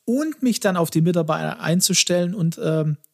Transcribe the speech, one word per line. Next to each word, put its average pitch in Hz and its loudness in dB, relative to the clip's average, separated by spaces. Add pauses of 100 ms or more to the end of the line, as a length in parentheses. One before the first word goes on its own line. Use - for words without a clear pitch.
und 294 -2
mich 240 2
dann 190 0
auf 170 0
die 160 2
Mitarbeiter 160 0
einzustellen 175 0
und, 170 -2
ähm, 156 0 (160)